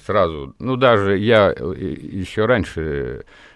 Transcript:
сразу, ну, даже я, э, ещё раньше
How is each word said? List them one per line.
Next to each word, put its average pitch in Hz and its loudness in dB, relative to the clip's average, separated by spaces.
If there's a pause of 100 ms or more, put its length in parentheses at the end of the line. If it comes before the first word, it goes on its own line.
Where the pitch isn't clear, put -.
сразу, 82 -2
ну, 127 -4
даже 101 4
я, 107 4
э, 82 -6
ещё 95 -6
раньше 78 -4 (320)